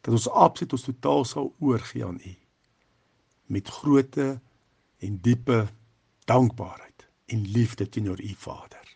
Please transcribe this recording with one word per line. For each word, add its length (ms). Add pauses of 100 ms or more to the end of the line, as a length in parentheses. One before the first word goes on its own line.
Dat 120
ons 120
absoluut 480
ons 100
totaal 420
sal 300
oorgee 480
aan 140
U, 140 (1160)
met 300
groote 480 (720)
en 240
diepe 400 (640)
dankbaarheid 800 (240)
en 220
liefde 340
teenoor 320
U, 140
Vader. 600